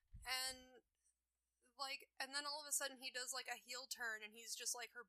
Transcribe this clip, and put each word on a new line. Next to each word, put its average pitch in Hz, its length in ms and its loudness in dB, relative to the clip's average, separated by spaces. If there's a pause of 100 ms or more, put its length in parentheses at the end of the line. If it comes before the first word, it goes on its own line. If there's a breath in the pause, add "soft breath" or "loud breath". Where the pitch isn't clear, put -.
(260)
And, 254 560 0 (960)
like, 277 400 -2
and 269 160 2
then 285 120 4
all 285 160 0
of 294 40 -8
a 285 80 2
sudden 269 240 4
he 262 160 -6
does, 254 160 0
like, 254 160 0
a 240 120 0
heel 247 280 -4
turn 226 400 0
and 214 80 -10
he's 233 240 -2
just, 240 160 2
like, 240 240 -2
her 233 100 -8